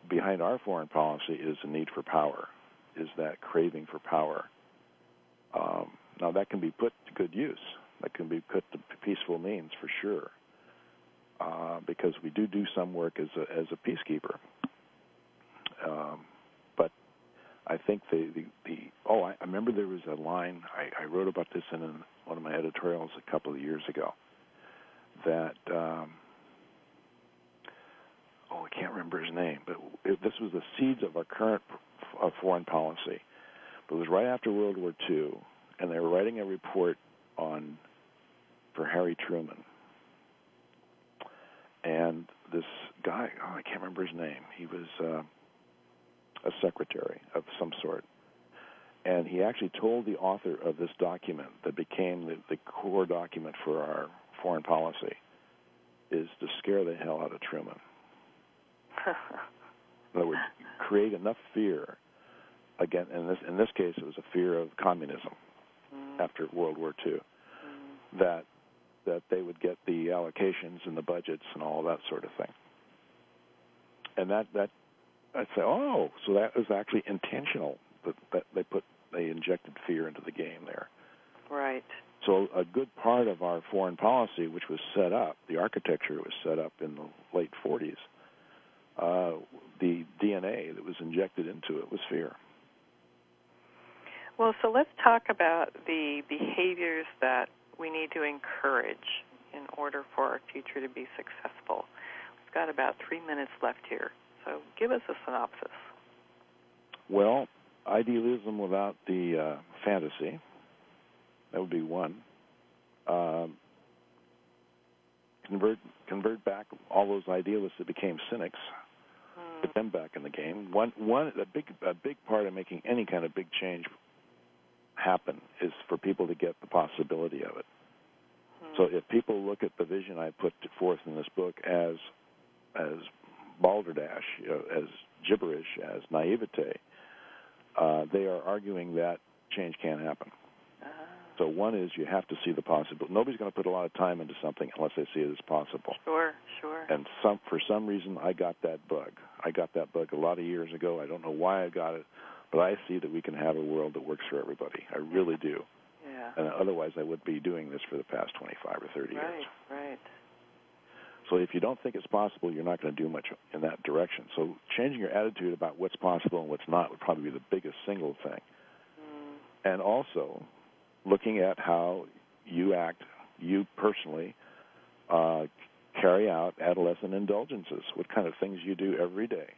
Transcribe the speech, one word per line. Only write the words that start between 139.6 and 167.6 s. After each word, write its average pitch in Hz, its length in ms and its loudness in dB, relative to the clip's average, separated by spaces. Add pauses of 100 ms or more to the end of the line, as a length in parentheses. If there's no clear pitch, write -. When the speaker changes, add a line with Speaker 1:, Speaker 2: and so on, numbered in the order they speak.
Speaker 1:
can't 78 200 -2
happen. 78 300 -6 (500)
Speaker 2:
Ah. - 60 -14 (500)
Speaker 1:
So 80 120 4
one 104 260 2
is 90 220 0
you 76 80 -2
have 92 240 0
to 80 160 -4
see 85 80 2
the - 80 0
possibility. 76 520 0
Nobody's 120 240 4
gonna 101 140 -2
put 98 140 -2
a 92 40 2
lot 90 160 2
of 82 100 -4
time 90 260 2
into 71 200 -8
something 76 360 -4
unless 78 180 0
they 76 180 2
see 78 60 0
it 73 100 2
as 73 160 -6
possible. - 480 0 (120)
Speaker 2:
Sure, 160 280 2 (280)
sure. 156 280 -8
Speaker 1:
And 151 160 0 (160)
some, 104 280 6
for 80 180 0
some 107 180 2
reason, 98 320 -2
I 90 140 2
got 87 300 0
that 80 260 -2
bug. 76 240 -2 (320)
I 82 80 0
got 82 220 0
that 80 180 0
bug 80 220 0
a - 20 -2
lot 85 240 2
of 85 60 -2
years 85 280 -2
ago. 85 280 0
I 73 40 -6
don't 82 160 -6
know 78 100 -4
why 92 340 4
I 85 40 -4
got 82 260 -2
it, 78 100 -8 (460)
but 80 80 6
I 95 180 6 (100)
see 90 120 0
that 78 120 -4
we 82 100 -2
can 78 120 -6
have 78 240 2
a 78 40 0
world 76 340 0
that 69 100 -6
works 76 240 -4
for 69 100 0
everybody. 73 540 -6
I 73 60 -2
really 82 360 4
do. 73 260 -2 (480)
Speaker 2:
Yeah. 123 280 -10
Speaker 1:
And 78 160 2
otherwise, 85 440 -2
I 78 60 -2
would 80 220 -4
be 78 160 -2
doing 80 280 -4
this 71 200 -8
for 71 80 -4
the 67 80 -6
past - 340 -4
twenty-five - 420 -8
or - 140 -12
thirty 69 200 -6
years. 156 280 -6 (260)
Speaker 2:
Right, 143 200 -8
right. 127 100 -12 (1300)
Speaker 1:
So 90 80 4
if 90 160 4
you 90 60 2
don't 123 220 0
think 123 140 -4
it's 95 120 -6
possible, 101 460 0
you're 78 100 -4
not 87 180 0
gonna 76 120 -2
do 80 160 -2
much 73 180 -6 (260)
in 78 80 -6
that 80 220 -2
direction. 78 420 0 (100)
So 80 200 0 (220)
changing 127 240 0
your - 80 0
attitude 101 440 0
about 80 240 -2
what's 90 200 -2
possible 87 420 2
and 78 100 -4
what's - 180 -4
not 82 240 4
would - 100 -14
probably 78 240 0
be 73 60 -2
the 67 200 -10
biggest 78 240 -2 (100)